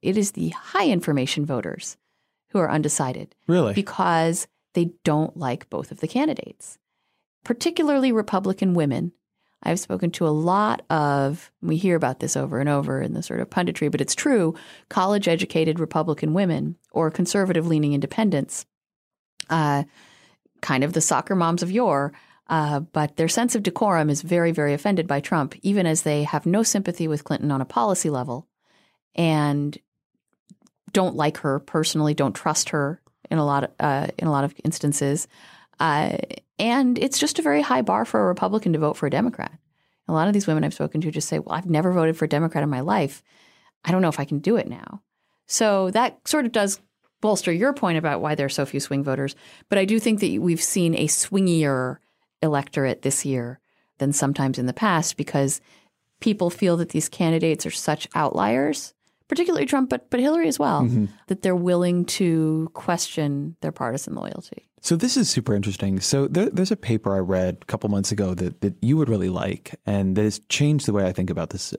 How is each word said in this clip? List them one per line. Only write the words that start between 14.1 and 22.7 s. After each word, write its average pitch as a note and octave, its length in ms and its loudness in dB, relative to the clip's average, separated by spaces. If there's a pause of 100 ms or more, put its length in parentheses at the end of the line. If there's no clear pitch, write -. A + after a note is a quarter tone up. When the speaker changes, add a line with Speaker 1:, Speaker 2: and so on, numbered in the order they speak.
Speaker 1:
true, G3 400 2 (360)
college-educated F3+ 880 0
Republican D#3 540 -2
women E3 420 0 (140)
or D#3+ 200 0
conservative-leaning E3 840 0
independents, C#3+ 720 -2 (840)
uh, D3 360 2 (760)
kind C3 240 0
of D#3+ 100 -2
the E3 60 2
soccer D3 360 0
moms E3+ 260 2
of F3 80 -4
yore, D#3 420 0 (360)
uh, D3+ 320 0